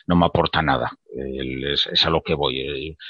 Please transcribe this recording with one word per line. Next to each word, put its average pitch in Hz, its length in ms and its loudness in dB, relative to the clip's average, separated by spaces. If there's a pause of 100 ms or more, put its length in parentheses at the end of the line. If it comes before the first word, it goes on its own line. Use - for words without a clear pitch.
no 87 100 4
me 85 80 6
aporta 80 380 2
nada. 65 280 0 (240)
El, 65 500 -6 (100)
es, - 120 0
es - 200 0
a - 40 2
lo 80 120 2
que 87 100 -2
voy, 69 280 0
eh, 71 360 -8 (140)